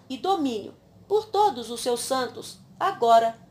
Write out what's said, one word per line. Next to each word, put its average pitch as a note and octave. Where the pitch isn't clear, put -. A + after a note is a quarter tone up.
e C4
domínio C#4+
por G#4+
todos B3
os A#3
seus A#3+
santos, -
agora A#3